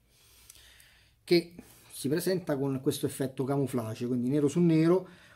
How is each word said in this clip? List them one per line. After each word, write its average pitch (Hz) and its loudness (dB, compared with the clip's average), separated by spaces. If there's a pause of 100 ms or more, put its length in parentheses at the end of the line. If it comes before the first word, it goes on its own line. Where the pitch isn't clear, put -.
(1200)
che 170 2 (380)
si - -6
presenta 170 -2
con 135 -2
questo 143 -2
effetto 135 -4
camouflage, 127 -4
quindi 123 -2
nero 147 2
su 139 -2
nero, 170 4 (280)